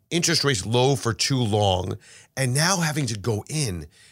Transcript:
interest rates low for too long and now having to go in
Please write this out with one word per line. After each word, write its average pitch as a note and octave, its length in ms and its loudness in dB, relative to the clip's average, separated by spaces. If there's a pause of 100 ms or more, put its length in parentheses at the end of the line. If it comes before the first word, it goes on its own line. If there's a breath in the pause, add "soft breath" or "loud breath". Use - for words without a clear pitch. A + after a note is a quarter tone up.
interest E3 360 0
rates A#2 200 0
low B2 300 4
for A#2 180 -2
too C3+ 280 0
long G2+ 580 2 (380 loud breath)
and C3 180 -2
now E3+ 220 2
having D#3 300 -2
to A2+ 120 -6
go G#2 300 -2
in G2+ 380 -6 (260 soft breath)